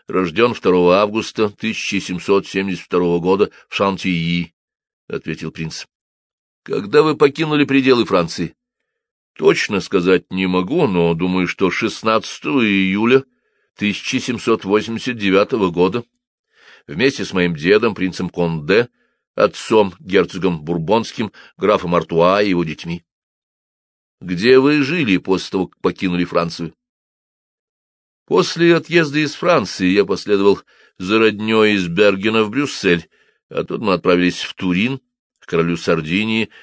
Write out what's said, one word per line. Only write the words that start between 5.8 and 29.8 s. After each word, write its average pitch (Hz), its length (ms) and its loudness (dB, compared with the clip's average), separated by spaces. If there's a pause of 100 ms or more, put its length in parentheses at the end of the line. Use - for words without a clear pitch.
"Когда 110 400 0
вы 156 120 0
покинули 147 500 0
пределы 131 400 2
Франции?" 87 500 -2 (800)
"Точно - 460 0
сказать 90 520 0
не 95 160 -2
могу, 92 400 0
но 85 260 2
думаю, 90 340 -2
что 90 220 -2
шестнадцатого 110 960 -2
июля 104 600 2 (500)
тысяча 104 440 -4
семьсот 113 460 -2
восемьдесят 113 520 -2
девятого 101 520 2
года 90 340 0 (840)
вместе 107 380 -2
с - 80 -10
моим 90 220 0
дедом, 104 380 2
принцем 92 360 -6
Конде, 85 600 0 (460)
отцом, 101 640 2
герцогом 90 640 0
Бурбонским, 95 680 -2 (260)
графом 95 360 0
Артуа 87 480 2
и 104 80 0
его 87 140 0
детьми". 85 400 -10 (1200)
"Где 101 380 4
вы 147 220 4
жили 131 360 0
после 87 340 -2
того, 92 160 -2
как - 140 -20
покинули 87 420 -2
Францию?" 85 500 -4 (1500)
После 170 480 2
отъезда 156 460 0
из 151 160 -4
Франции 123 520 0